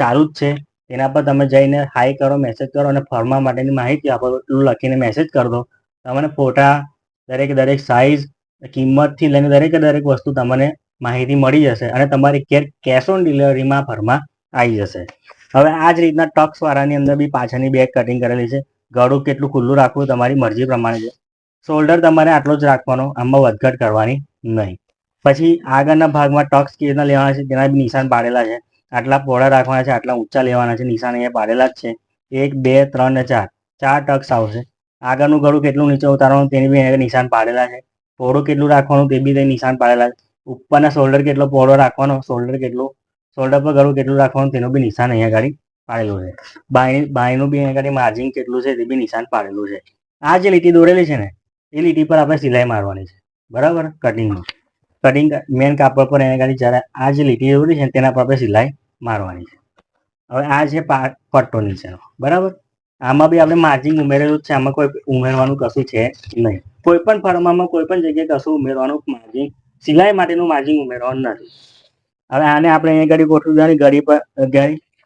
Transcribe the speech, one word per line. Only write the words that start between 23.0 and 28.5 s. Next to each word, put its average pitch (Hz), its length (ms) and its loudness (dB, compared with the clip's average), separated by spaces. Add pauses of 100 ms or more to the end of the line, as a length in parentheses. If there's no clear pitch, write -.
આમાં 131 260 2
વધઘટ 127 360 0
કરવાની 110 360 0 (400)
નહીં. 95 200 -6 (480)
પછી 156 280 4 (240)
આગળના 156 400 2
ભાગમાં 143 340 2
ટક્સ 139 260 2
કેવી 147 120 -4
રીતના 143 220 0
લેવાના 139 260 2
છે 143 120 -6
તેના 135 220 0
બી 139 120 2
નિશાન 131 300 -2
પાડેલા 120 360 0
છે. 117 80 -6 (340)